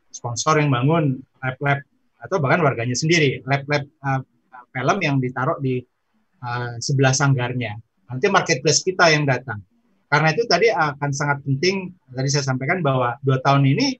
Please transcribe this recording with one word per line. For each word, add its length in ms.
sponsor 480
yang 160
bangun 480
lab-lab, 480
atau 240
bahkan 240
warganya 320
sendiri, 480
lab-lab, 400
eh, 360
film 320
yang 160
ditaruh 400
di, 160
eh, 400
sebelah 320
sanggarnya. 640
Nanti 160
marketplace 560
kita 320
yang 160
datang. 320
Karena 240
itu 160
tadi 240
akan 400
sangat 320
penting, 480
tadi 240
saya 160
sampaikan 320
bahwa 400
dua 240
tahun 240
ini 320